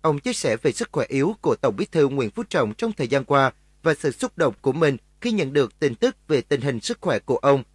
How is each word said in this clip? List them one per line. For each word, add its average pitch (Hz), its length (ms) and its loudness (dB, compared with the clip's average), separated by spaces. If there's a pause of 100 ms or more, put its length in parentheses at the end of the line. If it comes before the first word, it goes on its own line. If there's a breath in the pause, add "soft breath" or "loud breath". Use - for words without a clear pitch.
Ông 151 160 2
chia 254 140 -4
sẻ 117 240 0
về 127 160 0
sức - 200 -6
khỏe 135 160 -2
yếu 143 320 0
của 139 140 0
Tổng 110 220 -2
Bí 110 80 -2
thư 143 240 2
Nguyễn 127 220 -2
Phú 233 200 -8
Trọng 113 240 0
trong 226 180 -4
thời 131 160 -4
gian 131 160 0
qua 135 280 2 (300)
và 160 120 2
sự 143 160 -2
xúc - 280 -8
động 139 220 2
của 131 120 0
mình 143 240 0 (240)
khi 240 120 -2
nhận 151 200 -2
được 143 260 0
tin 139 160 0
tức 247 220 0 (120)
về 123 120 2
tình 139 200 -2
hình 123 200 -2
sức - 200 -6
khỏe 127 180 0
của 127 180 -2
ông 139 260 2 (120)